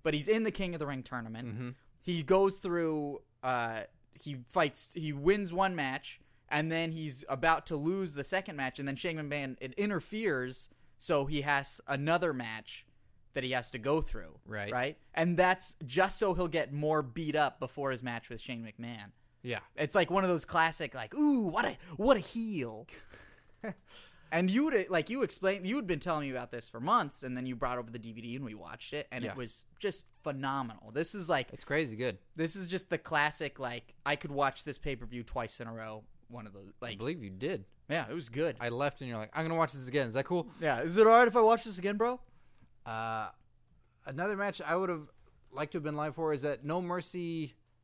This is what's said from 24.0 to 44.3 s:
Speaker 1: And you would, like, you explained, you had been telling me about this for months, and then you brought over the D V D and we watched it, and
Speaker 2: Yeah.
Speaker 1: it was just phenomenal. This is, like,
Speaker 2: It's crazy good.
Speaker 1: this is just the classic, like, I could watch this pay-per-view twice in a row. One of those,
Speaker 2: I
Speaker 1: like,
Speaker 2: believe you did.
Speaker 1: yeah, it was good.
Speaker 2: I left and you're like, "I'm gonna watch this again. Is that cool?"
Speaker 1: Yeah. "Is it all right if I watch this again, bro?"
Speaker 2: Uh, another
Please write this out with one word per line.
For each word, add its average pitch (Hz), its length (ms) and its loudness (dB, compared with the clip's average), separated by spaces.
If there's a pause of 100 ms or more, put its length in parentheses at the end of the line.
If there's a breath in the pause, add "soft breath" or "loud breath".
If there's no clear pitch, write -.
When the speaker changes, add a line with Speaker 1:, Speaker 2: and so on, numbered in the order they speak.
Speaker 1:
And 185 160 4
you 247 140 4
would, 240 240 4
like, 170 220 2
you 254 140 0
explained, 190 420 0
you 226 100 0
had 254 100 -2
been 165 140 0
telling 156 260 -2
me 135 40 -6
about 123 200 -6
this 120 160 -10
for - 140 -14
months, 175 420 2
and 127 140 -6
then 127 80 -4
you 127 100 -4
brought 123 220 -2
over 117 140 -6
the 120 80 -10
D 113 160 -10
V 113 80 -12
D 120 140 -8
and 139 100 -8
we 107 80 -10
watched 85 400 -12
it, 147 180 -6
and 127 100 -6
Speaker 2:
Yeah. 107 100 -4
Speaker 1:
it 90 40 -10
was 123 300 -12 (120)
just - 280 -4 (180)
phenomenal. 135 640 -4
This 151 240 -2
is, 180 140 -6
like, 143 240 2
Speaker 2:
It's - 140 -14
crazy 143 300 0
good. 113 200 -2 (180)
Speaker 1:
this 160 220 -2
is 185 100 -6
just 175 220 -6
the 170 80 0
classic, 151 640 0
like, 120 340 -8 (140)
I 147 100 4
could 147 140 -10
watch 139 340 0
this 147 140 -8
pay-per-view 120 460 -6
twice - 360 -6
in 117 80 -8
a 113 60 -10
row. 110 300 -10 (240)
One 117 180 -12
of 98 80 -16
those, 98 160 -18 (100)
Speaker 2:
I 120 60 -8
Speaker 1:
like, 110 120 -8
Speaker 2:
believe 139 240 -4
you 101 60 -8
did. 98 380 -4 (240)
Speaker 1:
yeah, 147 180 0
it 127 60 -6
was 139 160 -8
good. 139 280 -2
Speaker 2:
I 120 120 -2
left 139 320 -2
and 127 80 -6
you're 113 80 -4
like, 107 160 -8
"I'm 160 100 -2
gonna 165 140 0
watch 160 160 2
this 131 120 -10
again. 127 220 2
Is 110 60 -6
that 135 100 2
cool?" 175 240 0 (140)
Speaker 1:
Yeah. 131 180 4
"Is 170 160 0
it 220 100 12
all 226 60 12
right 240 160 12
if 214 80 2
I 233 60 10
watch 226 220 8
this 208 120 -8
again, 202 220 -2
bro?" 240 200 2 (680 soft breath)
Speaker 2:
Uh, 110 420 -2 (800)
another 175 280 -4